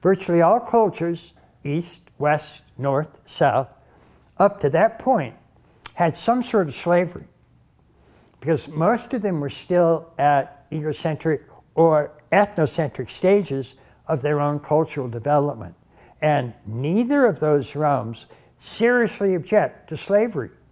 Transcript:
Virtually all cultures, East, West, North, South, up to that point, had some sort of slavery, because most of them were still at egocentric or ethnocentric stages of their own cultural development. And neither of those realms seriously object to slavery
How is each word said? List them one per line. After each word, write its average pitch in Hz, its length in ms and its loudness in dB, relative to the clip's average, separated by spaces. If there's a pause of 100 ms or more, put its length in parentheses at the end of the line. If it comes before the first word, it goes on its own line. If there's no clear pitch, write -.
Virtually 180 380 2
all 190 200 4
cultures, 175 720 -2 (280)
East, 156 380 -6 (180)
West, 147 440 -2 (160)
North, 139 480 -4
South, 131 480 0 (640)
up 196 220 2
to 143 100 0
that 165 280 2
point, 180 360 -2 (600)
had 170 220 0
some 240 260 0
sort 208 240 0
of 139 80 -8
slavery, 175 500 0 (1160)
because 147 280 -2
most 165 460 -2
of 226 80 -4
them 185 180 -2
were 143 100 -6
still 165 680 0
at 143 540 0
egocentric 156 680 -4 (320)
or 156 380 4 (180)
ethnocentric 160 800 0
stages 175 640 0 (320)
of 156 160 -2
their 147 180 0
own 147 200 0
cultural 151 480 -2
development. 120 680 -2 (480)
And 139 320 0 (100)
neither 202 640 0
of 180 140 0
those 147 360 0
realms 131 500 -2 (320)
seriously 226 760 0
object 170 560 -2
to 160 60 -10
slavery 202 540 -2 (220)